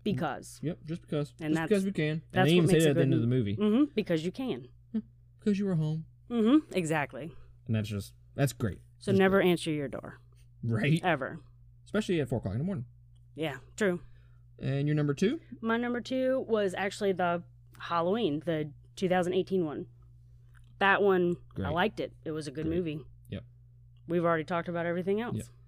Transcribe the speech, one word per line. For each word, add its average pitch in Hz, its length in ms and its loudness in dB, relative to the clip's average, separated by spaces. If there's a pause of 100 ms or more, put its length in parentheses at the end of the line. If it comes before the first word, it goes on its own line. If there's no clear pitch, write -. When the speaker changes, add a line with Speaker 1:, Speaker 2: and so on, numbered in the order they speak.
Speaker 1:
because. 151 580 -4
Speaker 2:
Yep, 151 240 -6
just 165 160 -8
because. 147 380 -4
Speaker 1:
And 156 140 -2
Speaker 2:
Just - 80 2
Speaker 1:
that's, 160 80 -2
Speaker 2:
because 196 160 4
we 196 80 -2
can. 151 180 0
And 160 100 -4 (120)
Speaker 1:
that's 180 160 4
Speaker 2:
they 170 60 6
Speaker 1:
what - 20 8
Speaker 2:
even 165 100 6
say 185 60 6
Speaker 1:
makes 160 100 6
Speaker 2:
that 156 40 6
Speaker 1:
a 143 40 6
Speaker 2:
at 139 40 2
the 165 80 4
end 131 80 4
Speaker 1:
good 131 40 4
Speaker 2:
of 120 60 2
the 120 140 2
Speaker 1:
m-, 131 40 2
Speaker 2:
movie. 101 160 0
Speaker 1:
mm-hmm, 214 280 4 (120)
because 170 300 -2
you 185 80 -4
can. 160 340 -6 (240)
Speaker 2:
Yeah, 220 80 -2 (420)
'cause 208 180 0
you 202 60 -2
were 190 100 0
home. 156 300 -2 (240)
Speaker 1:
Mm-hmm, 240 460 4
exactly. 156 560 -2 (360)
Speaker 2:
And 110 80 0
that's 107 120 0
just, 101 260 -8 (220)
that's 139 160 0
great. - 280 -4 (200)
Speaker 1:
So - 140 -2
Speaker 2:
Just 190 60 6
Speaker 1:
never 190 200 6
Speaker 2:
great. 180 120 4
Speaker 1:
answer 165 200 -2
your 147 160 -4
door. - 320 -12 (420)
Speaker 2:
Right? 127 420 0
Speaker 1:
Ever. 151 360 -2 (460)
Speaker 2:
Especially 196 340 -2
at 127 80 -2
four 117 120 -2
o'clock 95 140 -4
in 113 60 -4
the 156 60 -2
morning. 185 180 -4 (520)
Speaker 1:
Yeah, 147 220 -6 (200)
true. 180 240 0 (580)
Speaker 2:
And 139 300 -2
your 151 60 2
number 147 180 0
two? 226 260 0 (220)
Speaker 1:
My 226 160 0
number 240 240 -4
two 262 480 0
was 208 280 2
actually 196 360 -2
the 175 300 0 (360)
Halloween, 170 680 0
the 156 260 -2 (260)
two 190 100 -2
thousand 180 260 2
eighteen 185 320 0
one. 147 200 -8 (960)
That 196 220 6
one, 180 360 4 (140)
I - 100 -18
Speaker 2:
Great. 117 120 -2
Speaker 1:
liked 190 280 0
it. 131 100 -6 (140)
It 160 60 -6
was 151 160 -6
a 147 40 -10
good 151 140 -8
Speaker 2:
Great. 160 120 -2
Speaker 1:
movie. 156 220 -4 (300)
Speaker 2:
Yep. 95 140 -10 (680)
Speaker 1:
We've 170 160 0
already 165 180 0
talked 170 240 -4
about 170 180 -4
everything 180 360 -2
else. 233 160 -6
Speaker 2:
Yep. - 80 -8 (220)